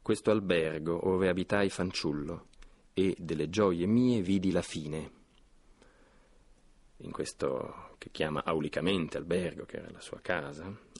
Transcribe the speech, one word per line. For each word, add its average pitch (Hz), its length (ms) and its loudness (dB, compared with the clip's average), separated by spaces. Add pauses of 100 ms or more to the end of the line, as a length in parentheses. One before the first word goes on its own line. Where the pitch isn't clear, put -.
"Questo - 280 2
albergo 85 800 2
ove 92 200 4
abitai 92 400 2
fanciullo, 82 800 -4 (460)
e 95 260 2
delle 80 300 -2
gioie 90 380 2
mie 120 340 6
vidi 95 300 2
la 87 120 2
fine." 78 560 -8 (1800)
In - 140 -12
questo - 800 -6 (100)
che - 100 -14
chiama 76 360 -2
aulicamente 82 720 0
albergo, 85 480 -2
che - 100 -12
era 80 140 -12
la - 100 -16
sua - 220 -14
casa, 82 520 -6 (260)